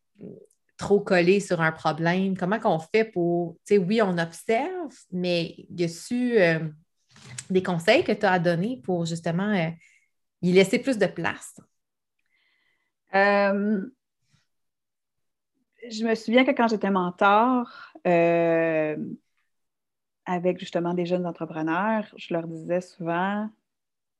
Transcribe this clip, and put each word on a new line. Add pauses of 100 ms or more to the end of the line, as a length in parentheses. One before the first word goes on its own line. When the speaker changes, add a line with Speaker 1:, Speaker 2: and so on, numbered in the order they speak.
(760)
Speaker 1:
trop
collé
sur
un
problème,
comment
qu'on
fait
pour, (100)
tu
sais,
oui,
on
observe, (180)
mais (140)
y
a-tu,
euh, (920)
des
conseils
que
t'as
à
donner
pour
justement,
euh, (720)
y
laisser
plus
de
place ? (1500)
Speaker 2:
Euh, (2000)
je
me
souviens
que
quand
j'étais
mentor, (400)
euh, (1300)
avec
justement
des
jeunes
entrepreneurs, (120)
je
leur
disais
souvent, « (720)